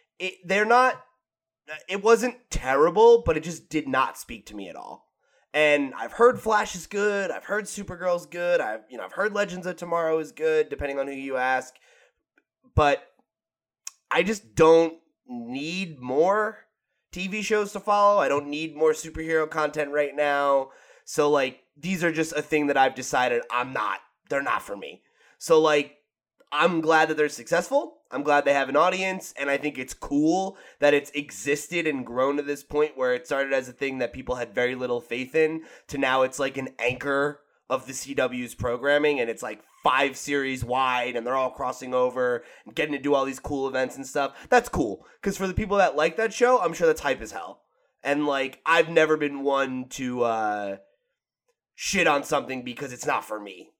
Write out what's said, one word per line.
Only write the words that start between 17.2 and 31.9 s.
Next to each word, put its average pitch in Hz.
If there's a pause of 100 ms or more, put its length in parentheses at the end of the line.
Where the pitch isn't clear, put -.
V 208
shows 208
to 196
follow. 208
I 139
don't 143
need 147
more 156
superhero 160
content 151
right 147
now. 143 (380)
So, 147
like, 135 (160)
these 165
are 170
just 156
a 151
thing 147
that 139
I've 131
decided 127
I'm 123
not, 104 (300)
they're 139
not 120
for 101
me. 87 (360)
So, 160
like, 151 (520)
I'm 165
glad 160
that 151
they're 151
successful. 160 (120)
I'm 135
glad 143
they 139
have 135
an 135
audience, 185
and 139
I 139
think 143
it's 127
cool 170 (220)
that 147
it's 143
existed 147
and 135